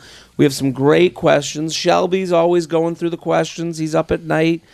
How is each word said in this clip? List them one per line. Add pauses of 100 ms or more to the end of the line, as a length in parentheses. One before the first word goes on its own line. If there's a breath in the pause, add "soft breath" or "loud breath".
(360 loud breath)
We
have
some
great
questions.
Shelby's
always
going
through
the
questions.
He's
up
at
night. (120)